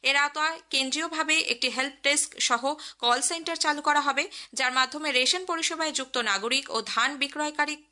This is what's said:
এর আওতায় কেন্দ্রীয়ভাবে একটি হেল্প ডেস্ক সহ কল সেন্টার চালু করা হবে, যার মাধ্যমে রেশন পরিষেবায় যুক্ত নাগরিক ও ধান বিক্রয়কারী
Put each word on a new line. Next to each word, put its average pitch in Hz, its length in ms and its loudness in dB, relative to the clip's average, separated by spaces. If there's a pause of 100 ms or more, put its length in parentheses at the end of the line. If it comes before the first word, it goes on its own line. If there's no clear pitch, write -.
এর 269 120 2
আওতায় 302 540 0
কেন্দ্রীয়ভাবে 311 680 0
একটি 254 300 -2
হেল্প 262 340 -4
ডেস্ক - 360 0
সহ 254 360 0 (240)
কল 240 220 2
সেন্টার 330 340 -2
চালু 294 260 0
করা 294 200 4
হবে, 285 280 0 (240)
যার 254 180 2
মাধ্যমে 262 400 0
রেশন 254 340 2
পরিষেবায় 330 460 -2
যুক্ত 262 260 -4
নাগরিক 226 520 0
ও - 160 -2
ধান 269 320 0
বিক্রয়কারী 302 600 -2 (140)